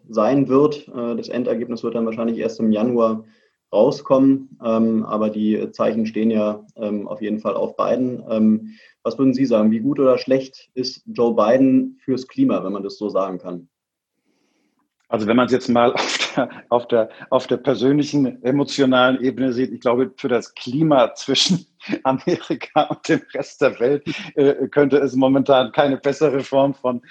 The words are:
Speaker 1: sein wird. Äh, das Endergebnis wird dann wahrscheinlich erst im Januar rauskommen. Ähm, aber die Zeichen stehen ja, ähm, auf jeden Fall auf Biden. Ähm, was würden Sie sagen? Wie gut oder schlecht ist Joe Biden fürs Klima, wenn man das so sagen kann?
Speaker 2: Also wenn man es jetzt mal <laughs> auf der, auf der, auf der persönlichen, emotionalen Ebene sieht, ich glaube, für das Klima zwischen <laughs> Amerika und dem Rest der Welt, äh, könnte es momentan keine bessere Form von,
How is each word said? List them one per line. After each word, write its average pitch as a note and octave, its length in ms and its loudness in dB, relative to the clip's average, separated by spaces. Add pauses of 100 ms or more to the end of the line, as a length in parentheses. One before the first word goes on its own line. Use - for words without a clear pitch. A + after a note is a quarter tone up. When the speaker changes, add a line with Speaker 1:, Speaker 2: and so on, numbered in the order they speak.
Speaker 1:
sein A#2 380 2
wird. D3 400 2
Äh, A#2 280 -8
das A#2 120 -8
Endergebnis A#2+ 560 -4
wird A#2 120 -6
dann A2+ 100 -2
wahrscheinlich A2+ 320 -4
erst - 220 -6
im A2 120 2
Januar A2+ 520 0 (500)
rauskommen. C3+ 920 2
Ähm, A2+ 420 0
aber G#2+ 240 -2
die G#2+ 420 -2
Zeichen A2 340 -2
stehen A2 240 -2
ja, G#2+ 340 -2 (120)
ähm, G#2 320 -6
auf - 140 -10
jeden G#2+ 180 -4
Fall G#2 160 -4
auf - 200 -4
Biden. B2 540 -2
Ähm, A2 400 2 (340)
was A2+ 140 -6
würden C3+ 160 2
Sie C3 120 0
sagen? A2 260 2
Wie A2+ 80 0
gut C#3 200 -2
oder B2+ 200 4
schlecht - 560 -4
ist - 320 -10
Joe A2+ 280 0
Biden C3 680 4
fürs B2+ 240 -4
Klima, A#2 360 0
wenn F#2+ 100 -6
man G2 100 -6
das G2 140 -10
so G#2 120 -6
sagen F#2+ 300 -2
kann? F2+ 280 -12 (1400)
Speaker 2:
Also G#2+ 160 -2
wenn A#2 120 2
man B2 100 4
es G#2+ 40 0
jetzt B2 180 0
mal A#2+ 240 4
<laughs> - 20 -8
auf - 240 -4 (160)
der, B2+ 140 -2 (200)
auf A#2+ 180 0
der, A2+ 220 0 (220)
auf B2+ 160 0
der B2 100 0
persönlichen, C3+ 840 0
emotionalen C3 760 2
Ebene B2+ 320 -2
sieht, B2+ 200 -2
ich A#2+ 80 -12
glaube, B2 380 0
für C#3 100 -8
das A#2 260 -2
Klima C3+ 640 2
zwischen - 500 -2 (220)
<laughs> - 160 -8
Amerika D#3 840 -2
und - 180 -10
dem E3 140 0 (120)
Rest - 280 -8
der B2 180 0
Welt, C#3+ 240 0 (320)
äh, C#3 320 2
könnte C#3+ 300 2
es C3+ 180 0
momentan C3 560 4
keine C#3+ 240 2
bessere C#3 460 0
Form C#3 320 0
von, B2 380 -4